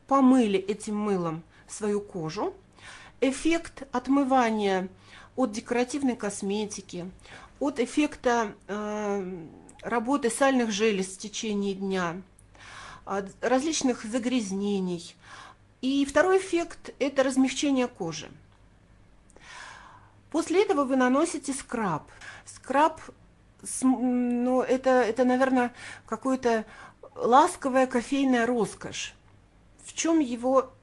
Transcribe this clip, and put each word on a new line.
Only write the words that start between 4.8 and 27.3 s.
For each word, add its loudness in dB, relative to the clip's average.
от 0
декоративной -2
косметики, -6
от -2
эффекта, 0
э, -4
работы 0
сальных 2
желез 2
в -14
течение -4
дня, -4
от -6
различных 0
загрязнений. -4
И 0
второй 4
эффект — -6
это 2
размягчение 2
кожи. -10
После 0
этого 2
вы 0
наносите 2
скраб. -4
Скраб, 0
с-, -10
ну, 2
это, 0
это, 4
наверное, 2
какое-то -2
Ласковая 4